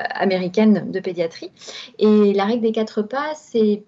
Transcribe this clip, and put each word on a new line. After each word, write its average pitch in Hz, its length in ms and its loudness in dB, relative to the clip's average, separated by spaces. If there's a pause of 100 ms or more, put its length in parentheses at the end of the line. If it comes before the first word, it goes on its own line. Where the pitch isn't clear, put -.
(120)
américaine 185 800 0
de 190 80 -6
pédiatrie. 175 520 -8 (460)
Et 214 360 4
la 196 100 0
règle 226 180 0
des 226 120 0
quatre 220 280 -4
pas, 277 340 -6
c'est 208 520 0